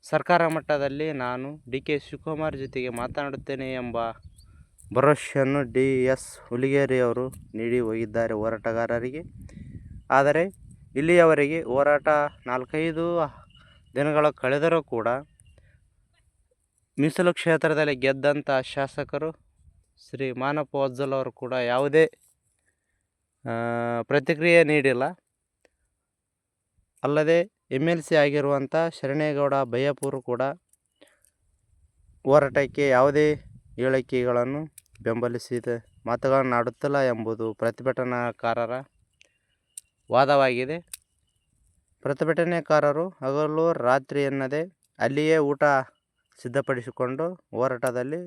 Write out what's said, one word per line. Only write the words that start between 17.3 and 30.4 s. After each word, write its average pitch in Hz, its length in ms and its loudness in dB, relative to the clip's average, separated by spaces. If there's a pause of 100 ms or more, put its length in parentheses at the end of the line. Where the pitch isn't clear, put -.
ಕ್ಷೇತ್ರದಲ್ಲಿ 156 600 0
ಗೆದ್ದಂಥ 135 540 0 (240)
ಶಾಸಕರು 147 580 -6 (760)
ಶ್ರೀ 131 220 -6
ಮಾನಪ್ಪ 139 440 -4
ವಜ್ಜಲ್ 135 380 -2
ಅವರು 131 180 -4
ಕೂಡ 123 220 -10
ಯಾವುದೇ, 131 520 2 (1400)
ಆ, 117 80 -4 (480)
ಪ್ರತಿಕ್ರಿಯೆ 151 640 4
ನೀಡಿಲ್ಲ. 139 400 2 (2000)
ಅಲ್ಲದೆ 151 360 2 (320)
ಎಮ್ 139 180 0
ಎಲ್ 170 140 0
ಸಿ - 120 0
ಆಗಿರುವಂಥ 143 600 2 (260)
ಶರಣೇಗೌಡ 143 540 -2 (160)
ಬಯ್ಯಾಪುರ 135 480 -2
ಕೂಡ 120 220 -4 (1800)